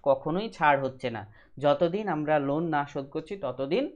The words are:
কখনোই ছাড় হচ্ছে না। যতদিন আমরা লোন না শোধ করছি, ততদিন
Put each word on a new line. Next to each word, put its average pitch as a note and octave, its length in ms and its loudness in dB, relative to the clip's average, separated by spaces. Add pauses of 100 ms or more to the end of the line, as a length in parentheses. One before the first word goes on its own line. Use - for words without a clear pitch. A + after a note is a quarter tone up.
কখনোই D#3+ 460 0
ছাড় D3 360 4
হচ্ছে B2+ 240 -6
না। A2+ 120 -8 (360)
যতদিন E3 500 2
আমরা D3+ 320 0
লোন C#3+ 240 0
না D#3 180 0 (120)
শোধ C#3 160 -6
করছি, D#3+ 280 -8
ততদিন C#3 460 -2 (120)